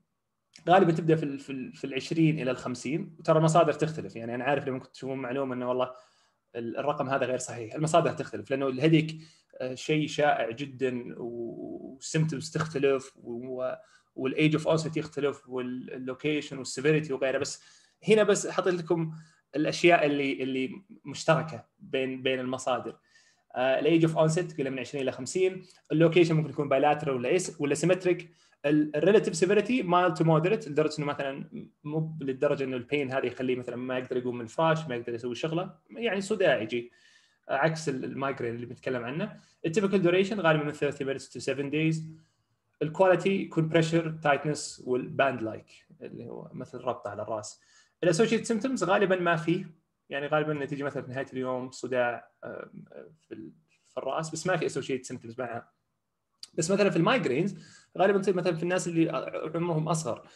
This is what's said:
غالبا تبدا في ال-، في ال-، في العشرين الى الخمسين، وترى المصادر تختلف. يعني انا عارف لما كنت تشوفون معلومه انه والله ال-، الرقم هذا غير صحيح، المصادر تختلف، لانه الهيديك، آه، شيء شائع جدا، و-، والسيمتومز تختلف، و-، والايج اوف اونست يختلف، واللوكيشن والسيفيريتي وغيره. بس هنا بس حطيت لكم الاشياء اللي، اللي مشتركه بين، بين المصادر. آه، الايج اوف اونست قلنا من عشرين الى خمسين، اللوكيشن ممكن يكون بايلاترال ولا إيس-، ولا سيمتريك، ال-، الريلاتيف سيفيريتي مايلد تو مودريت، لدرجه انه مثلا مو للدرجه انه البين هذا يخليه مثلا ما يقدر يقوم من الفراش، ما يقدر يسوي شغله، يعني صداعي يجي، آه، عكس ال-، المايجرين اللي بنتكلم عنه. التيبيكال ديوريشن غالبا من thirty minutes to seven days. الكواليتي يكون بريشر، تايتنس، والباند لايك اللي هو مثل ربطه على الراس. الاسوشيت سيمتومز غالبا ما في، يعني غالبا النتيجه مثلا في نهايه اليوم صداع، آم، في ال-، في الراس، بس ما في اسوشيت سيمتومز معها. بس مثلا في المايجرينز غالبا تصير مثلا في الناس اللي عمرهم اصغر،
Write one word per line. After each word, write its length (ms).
غالبا 220
تبدا 240
في 80
ال-، 160
في 120
ال-، 220
في 100
العشرين 560
الى 120
الخمسين، 680
وترى 180
المصادر 360
تختلف. 420
يعني 200
انا 80
عارف 240
لما 120
كنت 140
تشوفون 240
معلومه 380
انه 140
والله 220
ال-، 220
الرقم 320
هذا 160
غير 120
صحيح، 380
المصادر 360
تختلف، 400
لانه 160
الهيديك، 480
آه، 140
شيء 320
شائع 440
جدا، 640
و-، 760
والسيمتومز 580
تختلف، 640
و-، 560
والايج 400
اوف 120
اونست 300
يختلف، 520
واللوكيشن 1080
والسيفيريتي 560
وغيره. 240
بس 260
هنا 160
بس 240
حطيت 260
لكم 400
الاشياء 500
اللي، 380
اللي 400
مشتركه 600
بين، 440
بين 160
المصادر. 580
آه، 240
الايج 260
اوف 120
اونست 400
قلنا 120
من 100
عشرين 240
الى 80
خمسين، 520
اللوكيشن 440
ممكن 140
يكون 200
بايلاترال 460
ولا 220
إيس-، 240
ولا 120
سيمتريك، 580
ال-، 300
الريلاتيف 400
سيفيريتي 480
مايلد 300
تو 100
مودريت، 440
لدرجه 320
انه 60
مثلا 440
مو 380
للدرجه 420
انه 140
البين 340
هذا 140
يخليه 300
مثلا 200
ما 220
يقدر 200
يقوم 180
من 60
الفراش، 460
ما 80
يقدر 180
يسوي 220
شغله، 400
يعني 320
صداعي 420
يجي، 280
آه، 40
عكس 360
ال-، 160
المايجرين 500
اللي 100
بنتكلم 380
عنه. 360
التيبيكال 360
ديوريشن 380
غالبا 240
من 100
thirty 300
minutes 220
to 160
seven 300
days. 300
الكواليتي 600
يكون 280
بريشر، 400
تايتنس، 600
والباند 560
لايك 440
اللي 260
هو 260
مثل 240
ربطه 320
على 120
الراس. 400
الاسوشيت 420
سيمتومز 380
غالبا 320
ما 200
في، 300
يعني 180
غالبا 240
النتيجه 320
مثلا 200
في 60
نهايه 240
اليوم 380
صداع، 600
آم، 420
في 140
ال-، 180
في 80
الراس، 320
بس 180
ما 100
في 80
اسوشيت 400
سيمتومز 340
معها. 320
بس 180
مثلا 180
في 80
المايجرينز 580
غالبا 220
تصير 160
مثلا 200
في 80
الناس 240
اللي 220
عمرهم 340
اصغر، 460